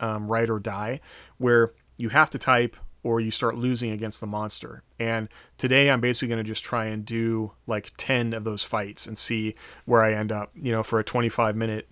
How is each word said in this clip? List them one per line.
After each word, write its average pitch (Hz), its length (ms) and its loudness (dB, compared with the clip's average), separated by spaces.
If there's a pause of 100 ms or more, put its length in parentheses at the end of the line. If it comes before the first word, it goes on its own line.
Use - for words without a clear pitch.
um, 107 280 -2
Write 113 220 2
or 110 80 0
Die, 107 420 -6 (380)
where 120 340 6 (240)
you 117 140 -4
have 147 200 6
to - 80 -6
type 120 380 2 (260)
or 117 180 0
you 113 100 -2
start 117 260 -2
losing 120 340 -2
against 107 300 -8
the 113 60 -8
monster. 107 560 -8 (160)
And 113 300 -2 (300)
today 131 320 4
I'm 127 100 2
basically 123 280 0
gonna 113 160 -2
just 107 200 -8
try 113 220 -4
and 107 180 -6
do, 113 480 -2 (140)
like, 107 300 -6
ten 120 360 0
of 110 120 -6
those 107 180 -4
fights 104 440 -6
and 110 100 -10
see 110 380 -2 (300)
where 120 180 6
I 110 100 6
end 107 180 -2
up, 104 240 -6
you 131 180 -4
know, 113 100 2
for 113 160 0
a 107 60 2
twenty-five 117 520 0
minute, 110 360 -2